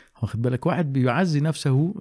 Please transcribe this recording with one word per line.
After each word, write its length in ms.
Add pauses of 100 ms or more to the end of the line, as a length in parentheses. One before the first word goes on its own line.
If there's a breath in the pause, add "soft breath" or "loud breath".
(220 loud breath)
واخد 200
بالك؟ 240
واحد 260
بيعزي 480
نفسه، 600